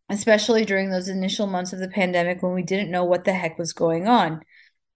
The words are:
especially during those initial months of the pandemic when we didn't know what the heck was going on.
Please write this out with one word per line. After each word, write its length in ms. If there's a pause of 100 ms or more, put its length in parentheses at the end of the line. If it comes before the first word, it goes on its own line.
especially 560
during 240
those 180
initial 400
months 240
of 80
the 80
pandemic 560
when 100
we 100
didn't 280
know 140
what 180
the 80
heck 260
was 140
going 380
on. 320 (540)